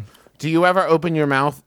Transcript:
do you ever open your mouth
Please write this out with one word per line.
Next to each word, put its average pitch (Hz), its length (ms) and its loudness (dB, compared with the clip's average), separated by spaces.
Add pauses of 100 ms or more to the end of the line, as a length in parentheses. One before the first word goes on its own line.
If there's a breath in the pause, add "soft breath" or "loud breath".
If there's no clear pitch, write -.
(380 soft breath)
do 151 120 -6
you 170 160 2
ever 185 160 2
open 160 320 0
your 151 140 0
mouth 139 380 -2